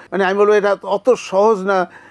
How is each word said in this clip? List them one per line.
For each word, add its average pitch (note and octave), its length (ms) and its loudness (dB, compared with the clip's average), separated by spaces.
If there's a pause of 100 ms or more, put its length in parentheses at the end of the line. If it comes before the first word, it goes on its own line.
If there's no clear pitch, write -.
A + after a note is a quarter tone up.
(120)
মানে F#3+ 120 -2
আমি F#3+ 140 -2
বলবো G#3 140 2
এটা G3+ 300 0
অত G3 280 -2
সহজ G#3 480 0
না F#3+ 280 -2 (240)